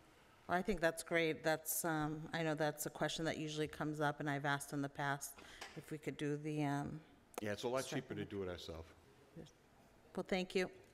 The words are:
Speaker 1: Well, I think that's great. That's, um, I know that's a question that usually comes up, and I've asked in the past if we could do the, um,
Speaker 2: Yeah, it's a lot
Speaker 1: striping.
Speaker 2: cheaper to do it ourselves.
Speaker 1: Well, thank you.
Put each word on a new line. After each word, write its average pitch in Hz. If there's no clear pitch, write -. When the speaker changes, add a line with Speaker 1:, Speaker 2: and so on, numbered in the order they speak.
Speaker 1:
Well, 175
I -
think 202
that's 165
great. 165
That's, 156
um, 156
I 165
know 156
that's 151
a 156
question 160
that 151
usually 151
comes 151
up, 143
and 151
I've 143
asked 143
in 143
the 139
past 143
if -
we 156
could 143
do 147
the, 151
um, 143
Speaker 2:
Yeah, 107
it's 101
a 123
lot 131
Speaker 1:
striping. 135
Speaker 2:
cheaper 107
to 101
do 98
it 90
ourselves. 82
Speaker 1:
Well, 180
thank 185
you. 185